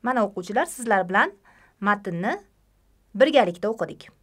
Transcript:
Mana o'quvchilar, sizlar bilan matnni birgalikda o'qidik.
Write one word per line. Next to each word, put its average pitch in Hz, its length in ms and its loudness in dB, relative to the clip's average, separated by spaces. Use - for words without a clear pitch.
Mana 247 220 0
o'quvchilar, 208 400 -2
sizlar 220 420 -2
bilan 226 220 2
matnni 202 520 -2
birgalikda 214 580 2
o'qidik. 170 360 -8